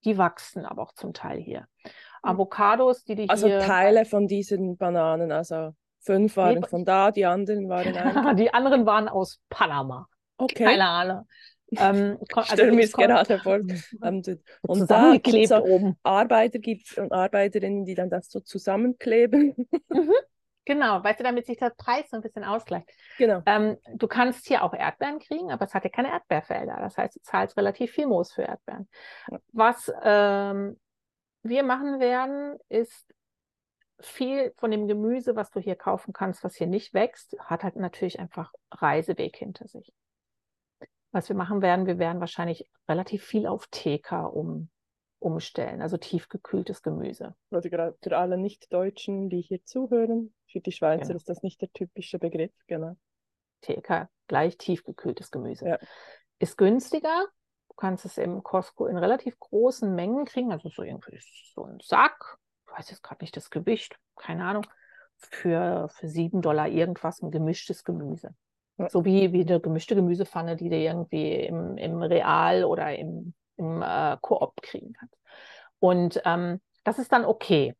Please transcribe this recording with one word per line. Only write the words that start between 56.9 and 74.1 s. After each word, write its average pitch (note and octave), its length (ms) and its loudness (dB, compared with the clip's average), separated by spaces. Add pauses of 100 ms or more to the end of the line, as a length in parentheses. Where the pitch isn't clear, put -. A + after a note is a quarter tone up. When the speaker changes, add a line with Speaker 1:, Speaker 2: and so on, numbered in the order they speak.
Speaker 1:
du - 60 -20
kannst F#3+ 320 -6
es F#3 100 -16
im F3+ 260 -6
Costco - 440 -4
in F#3 100 -4
relativ G#3+ 420 -2
großen A3 560 0
Mengen G#3+ 300 -4
kriegen, B3 280 -6
also - 180 -10
so - 120 -12
irgendwie - 360 -14 (360)
so - 100 -12
ein - 180 -18
Sack, - 560 0 (320)
weiß - 200 -16
jetzt - 120 -20
grad - 180 -18
nicht - 160 -14
das - 140 -16
Gewicht, - 460 -4 (200)
keine E3+ 280 -8
Ahnung, G#3 220 -4 (500)
für, F3 720 -2
für - 180 -14
sieben E3+ 340 -2
Dollar D3+ 260 0
irgendwas E3+ 540 -2
ein D#3+ 80 -8
gemischtes D#3+ 540 -4
Gemüse. E3 500 -10 (440)
Speaker 2:
Ja. F3 100 -4
Speaker 1:
So F3 160 0
wie, F#3+ 280 4
wie F3+ 100 2
eine E3+ 180 2
gemischte D#3+ 340 -2
Gemüsepfanne, F3 640 0
die E3+ 140 -6
du E3 60 0
irgendwie D#3+ 580 -2
im, E3+ 420 -6
im E3+ 260 -6
Real E3+ 600 2
oder E3 320 -2
im, E3+ 380 -10 (220)
im, E3 260 -6
äh, C#3+ 400 -2